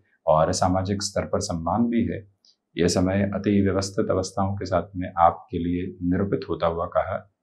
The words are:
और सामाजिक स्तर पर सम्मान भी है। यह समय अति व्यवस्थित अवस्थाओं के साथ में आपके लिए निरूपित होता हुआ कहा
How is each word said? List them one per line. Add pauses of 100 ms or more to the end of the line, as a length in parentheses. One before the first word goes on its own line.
(260)
और
सामाजिक
स्तर
पर
सम्मान
भी
है। (500)
यह
समय
अति
व्यवस्थित
अवस्थाओं
के
साथ
में
आपके
लिए (100)
निरूपित
होता
हुआ
कहा (160)